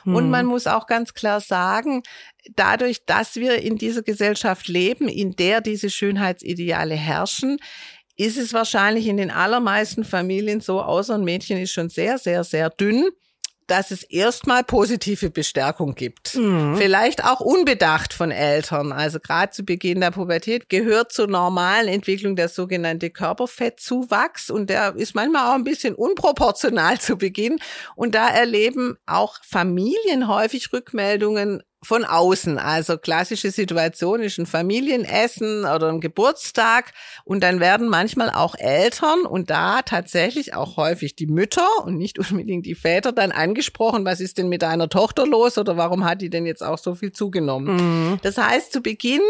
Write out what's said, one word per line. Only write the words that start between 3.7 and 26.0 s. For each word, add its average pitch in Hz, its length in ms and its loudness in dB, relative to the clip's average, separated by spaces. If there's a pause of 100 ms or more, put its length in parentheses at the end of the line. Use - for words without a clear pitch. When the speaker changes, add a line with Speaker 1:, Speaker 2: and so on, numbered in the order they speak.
Speaker 2:
dieser 226 240 -4
Gesellschaft 208 640 -2
leben, 185 400 0
in 196 280 -4
der 202 260 2
diese 214 280 -4
Schönheitsideale 175 1080 -2
herrschen, 165 640 -2 (580)
ist 220 220 -2
es 233 160 -4
wahrscheinlich 226 540 2
in 202 100 0
den 190 140 -2
allermeisten 214 720 0
Familien 196 580 -2
so, 190 200 -2
außer 202 340 0
ein 208 80 0
Mädchen 185 340 -2
ist 185 140 -4
schon 170 180 -4
sehr, 208 280 -2
sehr, 175 260 0
sehr 160 260 -2
dünn, 226 400 2 (560)
dass 185 260 0
es 185 120 -10
erstmal 240 600 2
positive 202 640 0
Bestärkung 143 640 -2
gibt. - 400 -6
Speaker 1:
Mhm. 175 400 2
Speaker 2:
Vielleicht 202 480 2
auch 254 160 2
unbedacht 226 760 2
von 165 160 -2
Eltern. 147 640 0
Also 151 300 -2
gerade 180 320 0
zu 202 100 -8
Beginn 180 380 -2
der 175 100 2
Pubertät 180 560 -4
gehört 220 460 2
zur 214 140 2
normalen 185 600 2
Entwicklung 196 480 -2
der 170 140 0
sogenannte 170 600 -4
Körperfettzuwachs 240 1400 -2
und 196 200 -2
der 202 260 0
ist - 200 -6
manchmal 254 340 2
auch 262 60 4
ein 262 80 0
bisschen 269 320 -2
unproportional 247 1040 2